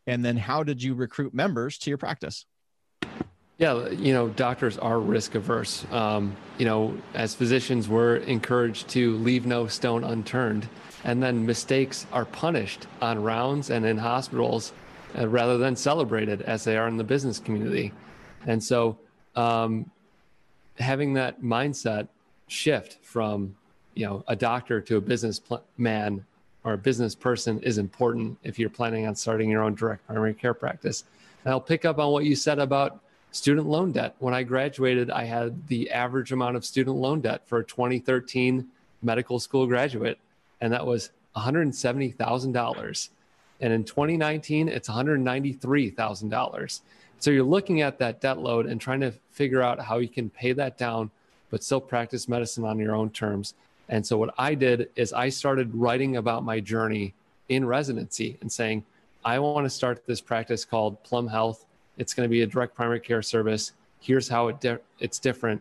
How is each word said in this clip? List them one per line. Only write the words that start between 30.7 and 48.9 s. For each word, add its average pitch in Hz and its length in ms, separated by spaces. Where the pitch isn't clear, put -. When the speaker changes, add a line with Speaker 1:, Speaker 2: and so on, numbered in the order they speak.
Speaker 2:
And 131 80
I'll 131 80
pick 165 240
up 156 120
on 147 140
what 147 140
you 147 100
said 143 240
about 139 420
student 151 300
loan 160 240
debt. 117 280
When 127 140
I 127 100
graduated, 127 680
I 127 140
had 117 440
the 117 240
average 123 400
amount 123 260
of 117 80
student 135 320
loan 139 240
debt 110 240
for 120 140
a 113 40
twenty 123 360
thirteen 127 680
medical 120 380
school 131 280
graduate, 123 500
and 117 120
that 123 120
was 120 260
a 110 40
hundred 139 340
seventy 131 380
thousand 127 400
dollars. 117 600
And 120 100
in 113 120
twenty 151 340
nineteen, 151 500
it's - 220
a - 20
hundred 139 300
ninety-three 131 720
thousand 107 380
dollars. - 520
So 147 120
you're 135 120
looking 175 380
at 139 180
that 117 220
debt 135 180
load 117 260
and 117 140
trying 131 220